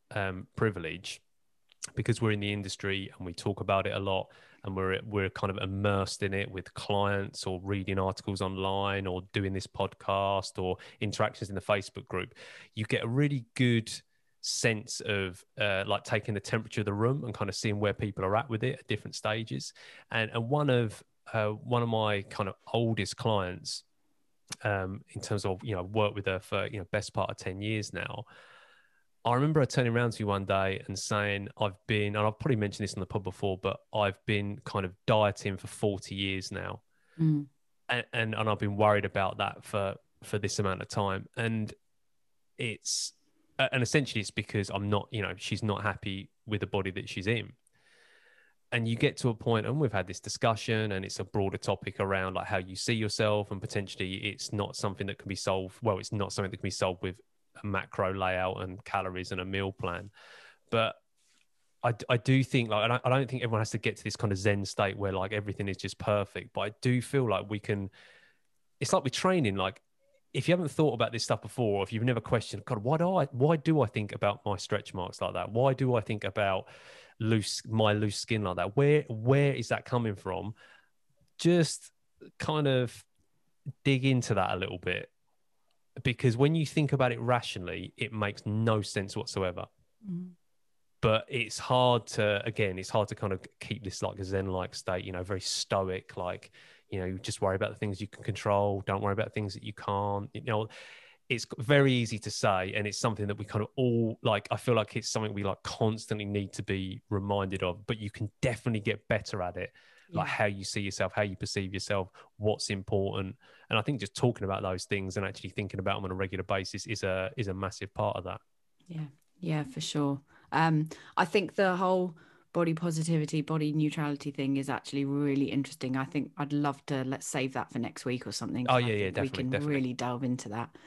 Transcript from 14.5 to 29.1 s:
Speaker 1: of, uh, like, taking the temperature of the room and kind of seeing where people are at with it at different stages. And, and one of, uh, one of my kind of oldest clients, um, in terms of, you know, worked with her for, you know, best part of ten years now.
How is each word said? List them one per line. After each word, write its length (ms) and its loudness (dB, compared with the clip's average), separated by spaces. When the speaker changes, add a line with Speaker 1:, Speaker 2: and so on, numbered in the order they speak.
Speaker 1:
of, 400 -2
uh, 260 2
like, 180 0
taking 280 -2
the 80 -2
temperature 400 -4
of 60 0
the 80 0
room 300 0
and 100 -6
kind 160 -4
of 40 -4
seeing 240 0
where 140 2
people 320 -4
are 120 2
at 120 0
with 160 -2
it 140 -2
at 80 -20
different 280 -4
stages. 600 -4
And, 220 0
and 160 0
one 220 2
of, 320 2
uh, 140 2
one 340 0
of 80 0
my 320 2
kind 260 -4
of 60 -8
oldest 460 2
clients, 680 0
um, 480 -2
in 100 -8
terms 240 -2
of, 180 -2
you 120 -4
know, 80 -2
worked 320 2
with 100 -6
her 160 0
for, 280 -2
you 100 -8
know, 120 -8
best 220 -2
part 180 0
of 60 -6
ten 240 -6
years 320 -2
now. 320 -6